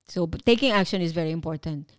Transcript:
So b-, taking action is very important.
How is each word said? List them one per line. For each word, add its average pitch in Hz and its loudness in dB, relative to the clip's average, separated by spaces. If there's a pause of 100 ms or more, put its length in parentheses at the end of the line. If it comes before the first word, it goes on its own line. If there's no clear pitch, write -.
So 170 -2
b-, - -6
taking 233 4
action 196 2
is 165 0
very 160 -2
important. 156 -6